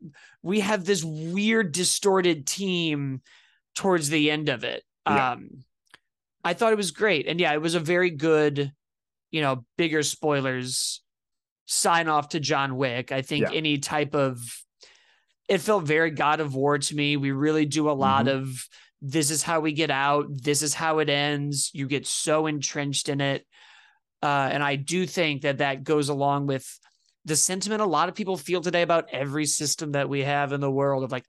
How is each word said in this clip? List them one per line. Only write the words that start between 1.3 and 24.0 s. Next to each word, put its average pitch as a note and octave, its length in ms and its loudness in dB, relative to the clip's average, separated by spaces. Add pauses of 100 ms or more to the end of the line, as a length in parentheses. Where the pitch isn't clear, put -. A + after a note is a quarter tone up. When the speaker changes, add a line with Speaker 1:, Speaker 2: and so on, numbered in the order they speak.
Speaker 1:
distorted F3+ 720 2
team D#3 760 -2 (540)
towards F3 340 0
the D3+ 220 2
end D3+ 180 0
of B2 160 -2
it. A#2+ 180 -6 (240)
Speaker 2:
Yeah. C3+ 260 2
Speaker 1:
Um, - 320 -16 (800)
I F3 120 0
thought A3+ 180 4
it G#3+ 40 4
was F#3+ 160 -2
great. F#3 340 0
And E3 120 0
yeah, E3 140 2
it D3+ 80 0
was E3 140 0
a F3 60 0
very F3 280 2
good, D3 640 2 (580)
you D#3 120 -2
know, C3 240 -2 (100)
bigger D#3 260 2
spoilers, C3 1000 -2 (640)
sign E3+ 420 2
off D3 220 0
to E3+ 100 -2
John C#3 380 0
Wick. B2+ 340 -2
I C3+ 80 -2
think C#3+ 300 -2
Speaker 2:
Yeah. - 80 -8
Speaker 1:
any D3+ 180 0
type D3 380 -2
of, C3+ 260 0 (1080)
it G3 100 2
felt G3+ 260 0
very D#3+ 260 2
God D3 300 2
of D3 140 -4
War C#3 240 2
to C#3+ 180 -6
me. D3 220 0
We C#3 140 0
really D3+ 340 2
do D3 240 0
a - 20 4
lot C3+ 340 4
Speaker 2:
Mm-hmm. C3+ 120 2
Speaker 1:
of, C3 300 -8 (340)
"This C#3+ 280 0
is D3+ 120 -2
how E3 180 0
we D#3 120 0
get D3+ 180 0
out. C#3+ 400 2
This C#3+ 320 0
is D3 120 -2
how D#3+ 260 0
it D3 100 0
ends." C#3+ 640 0
You C#3 120 -4
get C3 200 -2
so D#3 400 0
entrenched C#3+ 640 -4
in C#3 100 -2
it. C#3 260 -2 (760)